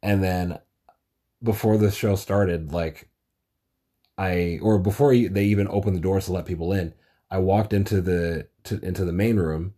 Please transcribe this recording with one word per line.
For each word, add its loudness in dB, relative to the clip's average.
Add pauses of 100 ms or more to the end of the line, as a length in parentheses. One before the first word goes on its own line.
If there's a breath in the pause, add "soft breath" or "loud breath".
And 2
then -2 (800)
before 2
the 4
show 0
started, 0
like, -6 (1080)
I, -2
or 2
before 2
he, 4
they 0
even 2
opened 0
the -2
doors 0
to -4
let -4
people -4
in, -2 (380)
I -4
walked 2
into 2
the, -2 (180)
to, -6
into -2
the -4
main 2
room -2